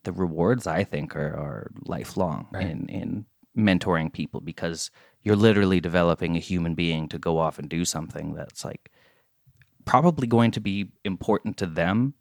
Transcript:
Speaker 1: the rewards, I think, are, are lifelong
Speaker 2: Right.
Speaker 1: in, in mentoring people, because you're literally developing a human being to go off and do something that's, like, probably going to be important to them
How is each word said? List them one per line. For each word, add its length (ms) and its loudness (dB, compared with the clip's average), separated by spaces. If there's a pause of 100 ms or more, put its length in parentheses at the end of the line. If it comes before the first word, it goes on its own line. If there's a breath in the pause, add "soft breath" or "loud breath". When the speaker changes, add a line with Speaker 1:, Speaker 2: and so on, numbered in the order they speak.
Speaker 1:
the 80 -4
rewards, 560 0
I 160 0
think, 320 -6
are, 180 -4
are 380 -10 (140)
lifelong 640 -4
Speaker 2:
Right. 160 -6
Speaker 1:
in, 220 -8
in 360 -6 (320)
mentoring 540 2
people, 300 -8
because 500 -8 (320 soft breath)
you're 140 4
literally 420 6
developing 560 2
a 40 0
human 360 -2
being 320 -2
to 100 -10
go 200 -2
off 220 -2
and 100 -10
do 160 -2
something 480 -6
that's, 320 -12
like, 260 -14 (920 soft breath)
probably 420 4
going 240 6
to 80 -4
be 320 -4 (140)
important 520 -2
to 80 -2
them 560 2